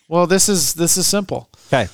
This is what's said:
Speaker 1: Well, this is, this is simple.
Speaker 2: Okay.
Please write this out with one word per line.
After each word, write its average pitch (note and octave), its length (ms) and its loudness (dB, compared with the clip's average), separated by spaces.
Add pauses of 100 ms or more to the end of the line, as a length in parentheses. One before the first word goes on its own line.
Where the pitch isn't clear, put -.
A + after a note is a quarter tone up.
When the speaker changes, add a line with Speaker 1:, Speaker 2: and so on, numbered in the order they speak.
Speaker 1:
Well, E3+ 180 0
this F#3+ 220 2
is, E3+ 240 0
this E3 240 0
is F3+ 100 0
simple. F#3 420 -4 (180)
Speaker 2:
Okay. A#2 260 2